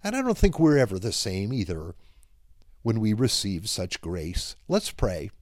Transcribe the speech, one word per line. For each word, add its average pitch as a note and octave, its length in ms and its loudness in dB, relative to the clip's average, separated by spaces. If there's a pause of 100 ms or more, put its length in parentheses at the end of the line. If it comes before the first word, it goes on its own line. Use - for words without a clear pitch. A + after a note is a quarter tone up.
And G#3+ 140 -4
I C4+ 60 -2
don't B3 140 2
think F#3+ 220 4
we're D3+ 200 8
ever G2 200 2
the G2+ 140 -4
same G2 400 -2
either F2+ 420 -4 (880)
when A2+ 180 0
we G#2+ 140 2
receive G2+ 540 -2
such - 340 -6
grace. E2+ 520 -6 (140)
Let's G3+ 240 0
pray. F#2 380 -2 (120)